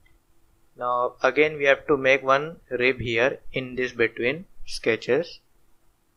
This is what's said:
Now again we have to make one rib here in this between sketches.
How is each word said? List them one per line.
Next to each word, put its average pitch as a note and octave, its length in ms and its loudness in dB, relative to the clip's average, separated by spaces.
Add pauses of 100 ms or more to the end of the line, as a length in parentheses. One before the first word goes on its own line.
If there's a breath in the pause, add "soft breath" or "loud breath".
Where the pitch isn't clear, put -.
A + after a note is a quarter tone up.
(760)
Now B2 460 -2
again D3+ 360 2
we C#3+ 80 -2
have C3+ 200 2
to D3 100 4
make C3+ 280 2
one C#3 320 0 (140)
rib B2 280 0
here A#2 400 0 (140)
in B2+ 240 -6
this B2 160 -4
between A#2+ 540 -2 (200)
sketches. A#2+ 720 -2 (800)